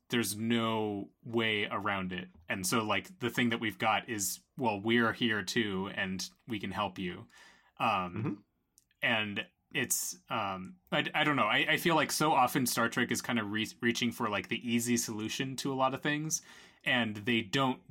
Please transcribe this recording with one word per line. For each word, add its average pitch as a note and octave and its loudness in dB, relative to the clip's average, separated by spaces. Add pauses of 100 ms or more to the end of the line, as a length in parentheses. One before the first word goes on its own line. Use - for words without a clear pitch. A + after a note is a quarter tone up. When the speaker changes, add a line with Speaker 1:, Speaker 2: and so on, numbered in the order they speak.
Speaker 1:
there's G#2+ 0
no A2 0 (160)
way A2 2
around G2 -2
it. F2+ -8 (180)
And G2 -4
so, A#2 2
like, G2 -2
the A#2+ -2
thing B2 2
that A#2 0
we've A2 -4
got G#2+ 2
is, G2+ -4 (180)
well, A2+ 0
we're A2+ 4
here A2 0
too, G2 -2
and F#2+ -4 (220)
we A#2 -4
can G2 -8
help G2 -4
you. F#2 -6 (560)
Um, G2 0
Speaker 2:
Mm-hmm. C3 -4 (680)
Speaker 1:
and A2 0 (280)
it's, - -2 (140)
um, F#2+ -4 (180)
I, D3 2 (100)
I D3+ 2
don't D3 4
know. B2 4
I, C3 2
I D#3 2
feel E3 4
like C#3 4
so D#3 4
often C3 4
Star A#2 2
Trek A#2 0
is A2+ -2
kind A#2+ -2
of G2+ -2
re-, G#2+ 0 (140)
reaching A#2 2
for, A#2 -2
like, G2 -2
the A#2 -4
easy A#2+ 2
solution A#2 -4
to C#3 -4
a - -4
lot C3 2
of C3 -6
things, D3+ -2 (440)
and A#2 2
they A2+ 2
don't C3 2 (120)